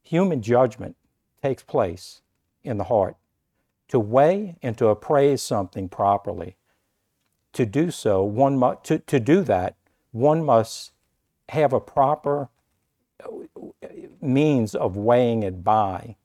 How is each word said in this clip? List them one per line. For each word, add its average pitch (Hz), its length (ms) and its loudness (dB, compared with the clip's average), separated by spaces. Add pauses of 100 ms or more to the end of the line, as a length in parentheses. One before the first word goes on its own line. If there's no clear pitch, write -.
Human 170 400 0
judgment 120 560 0 (440)
takes 135 220 -4
place 92 580 -4 (440)
in 110 120 -6
the 98 60 -6
heart. 101 320 0 (720)
To 135 120 0
weigh 160 600 2
and 113 160 -6
to 117 100 2
appraise 139 540 2
something 98 460 -6
properly, 95 680 -2 (960)
to 127 120 0
do 147 260 -2
so, 98 320 0
one 131 340 0
mu-, 123 260 2
to, 156 160 -2
to 135 220 -2
do 151 220 4
that, 95 340 -2 (340)
one 151 320 2
must 113 480 0 (560)
have 151 240 0
a 123 80 0
proper, 143 680 -2 (760)
uh, - 60 -14 (920)
means 131 540 0
of 101 220 -4
weighing 117 460 2
it 92 200 -8
by. 104 600 -2